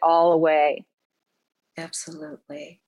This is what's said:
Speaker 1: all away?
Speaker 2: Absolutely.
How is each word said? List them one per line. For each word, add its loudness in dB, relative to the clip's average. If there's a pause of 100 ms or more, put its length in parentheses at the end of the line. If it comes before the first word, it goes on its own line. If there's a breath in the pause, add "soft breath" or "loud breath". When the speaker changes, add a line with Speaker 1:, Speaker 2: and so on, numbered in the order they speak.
Speaker 1:
all 4
away? 2 (920)
Speaker 2:
Absolutely. -16